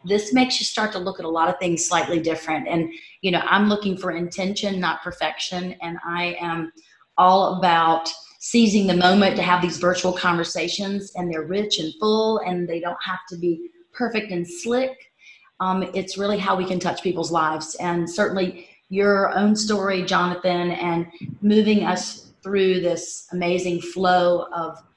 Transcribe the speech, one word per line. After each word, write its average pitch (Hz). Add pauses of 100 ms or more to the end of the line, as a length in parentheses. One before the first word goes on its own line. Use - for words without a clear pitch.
this 208
makes 254
you -
start 180
to 190
look 185
at 170
a 165
lot 165
of 180
things 170
slightly 165
different. 156
And, 165 (300)
you 190
know, 170
I'm 202
looking 202
for 185
intention, 185
not 165
perfection. 180
And 170
I 175
am 165 (440)
all 185
about 165 (300)
seizing 214
the 175
moment 185
to 185
have 175
these 170
virtual 180
conversations, 180
and 180
they're 160
rich 202
and 156
full, 220
and 180
they 165
don't 175
have 185 (100)
to 180
be 170 (240)
perfect 220
and 175
slick. 247 (480)
Um, 185 (100)
it's 185
really 202
how 190
we 185
can 185
touch 170
people's 160
lives. 160
And 170
certainly 190 (220)
your 196
own 208
story, 196
Jonathan, 175
and 170 (340)
moving 208
us 180 (240)
through 190
this 170
amazing 180
flow 180
of 165 (200)